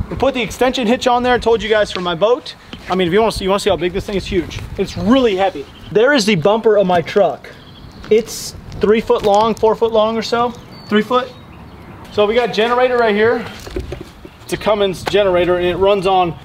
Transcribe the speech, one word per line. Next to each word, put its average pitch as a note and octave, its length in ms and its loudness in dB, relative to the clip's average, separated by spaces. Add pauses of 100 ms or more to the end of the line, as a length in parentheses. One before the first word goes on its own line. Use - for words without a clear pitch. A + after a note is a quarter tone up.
(100)
We F3+ 60 -8
put C4 180 0
the B3 80 -2
extension B3 440 -2
hitch B3+ 200 0
on B3 160 2
there. B3 100 2
I A#3+ 60 2
told A3+ 240 0
you G#3+ 80 -6
guys G#3 200 2
for - 120 -6
my F3 120 -2
boat. G#3+ 400 0 (360)
I F3+ 40 0
mean, F#3 140 0
if E3 60 0
you G#3+ 60 4
wanna A3 120 2
see, - 120 -6
you F#3 60 -2
wanna G3 100 2
see G#3 100 0
how F3 60 2
big E3+ 180 -4
this F#3 100 -6
thing G#3 120 -6
is, F3+ 100 -6
huge. F3 340 -4 (160)
It's - 220 -6
really A3+ 360 2
heavy. F3+ 300 -2 (260)
There A3+ 220 4
is A3+ 140 2
the G#3+ 80 4
bumper G#3 420 2
of G3+ 100 4
my F3+ 140 4
truck. E3 500 0 (600)
It's - 440 0 (260)
three G#3+ 200 4
foot A#3 220 0
long, G#3 320 2
four A3 200 2
foot A3+ 160 -2
long A3 280 0
or G#3+ 40 -6
so. A#3+ 300 -2 (340)
Three G#3 140 2
foot. B3 320 -2 (800)
So G#3 140 2
we G#3+ 80 0
got A#3 180 2
generator A#3+ 460 2
right A3 160 2
here. A3+ 280 2 (1000)
It's - 100 -8
a F3 60 -4
Cummins G3+ 460 0
generator, F3+ 520 2
and F3 80 -2
it F3+ 120 -2
runs G3 300 2
on F#3 380 0